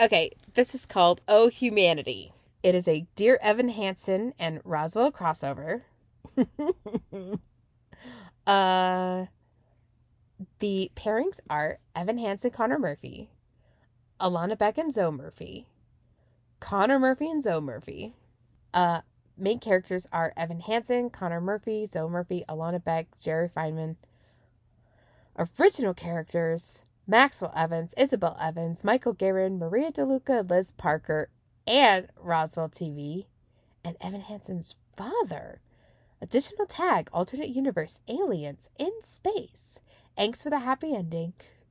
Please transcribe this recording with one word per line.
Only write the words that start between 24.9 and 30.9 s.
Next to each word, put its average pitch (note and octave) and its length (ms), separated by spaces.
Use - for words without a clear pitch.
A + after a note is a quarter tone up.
Original C4+ 340
characters, E3+ 920
Maxwell A3 500
Evans, E3 420
Isabel G3+ 440
Evans, E3 420
Michael A#3+ 300
Guerin, F#3+ 460
Maria G#3+ 320
DeLuca, C4 580
Liz F#3 220
Parker, D#3 580